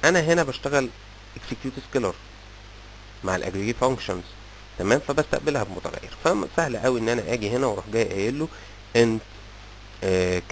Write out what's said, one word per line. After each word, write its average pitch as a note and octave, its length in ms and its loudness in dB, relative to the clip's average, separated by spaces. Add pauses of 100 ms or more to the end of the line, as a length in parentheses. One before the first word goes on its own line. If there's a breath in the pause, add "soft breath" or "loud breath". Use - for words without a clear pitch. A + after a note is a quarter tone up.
انا E3+ 160 6
هنا E3 240 6
بشتغل C3+ 460 0 (480)
execute - 600 -6
scalar G2+ 160 2 (1080)
مع F#2 120 2
ال E2 80 0
aggregate G2+ 420 -2
functions، G2+ 400 0 (540)
تمام؟ G#2+ 200 4
فبستقبلها C#3+ 640 0
بمتغير، - 480 -8 (120)
فسهل E3 540 2
قوي B2 220 4
ان A2+ 100 2
انا A#2 240 0
اجي G#2 160 0
هنا B2+ 180 2
واروح G2 260 -2
جاي A2+ 100 4
قايل G2+ 360 0
له D#3 80 0 (480 loud breath)
int، A2+ 260 6 (840)
آه، F2+ 380 4 (100)